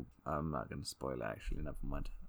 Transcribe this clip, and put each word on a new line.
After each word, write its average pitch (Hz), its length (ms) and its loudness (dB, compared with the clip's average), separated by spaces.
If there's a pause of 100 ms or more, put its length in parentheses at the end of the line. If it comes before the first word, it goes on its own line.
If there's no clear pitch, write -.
(260)
I'm 78 260 4
not 62 180 0
gonna - 160 -4
spoil 64 360 0
it, 55 40 0
actually, - 380 0
never - 200 0
mind. 139 260 2 (200)